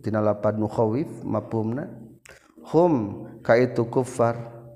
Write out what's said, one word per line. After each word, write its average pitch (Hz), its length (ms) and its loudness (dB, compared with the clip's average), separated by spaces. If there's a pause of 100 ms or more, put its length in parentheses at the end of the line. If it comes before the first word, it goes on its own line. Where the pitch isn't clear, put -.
tina 107 160 0
lapad 107 320 2
nukhawif, 110 560 0 (160)
mafhumna. 110 640 -4 (800)
Hum 147 560 2 (160)
ka 117 160 6
itu 123 320 2
kuffar 120 680 -2 (160)